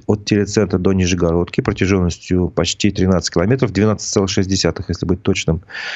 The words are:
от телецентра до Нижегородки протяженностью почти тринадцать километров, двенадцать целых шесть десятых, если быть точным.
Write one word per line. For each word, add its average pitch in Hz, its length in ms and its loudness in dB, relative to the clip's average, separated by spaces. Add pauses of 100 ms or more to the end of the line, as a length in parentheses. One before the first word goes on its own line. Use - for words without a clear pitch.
от 104 160 0
телецентра 101 540 0
до 92 160 2
Нижегородки 87 640 0
протяженностью 92 880 0
почти 85 440 0
тринадцать 92 420 0
километров, 107 400 2
двенадцать 104 360 0
целых 98 200 2
шесть 95 200 0
десятых, 90 380 -2
если - 180 -4
быть 90 160 -2
точным. 87 400 -2 (340)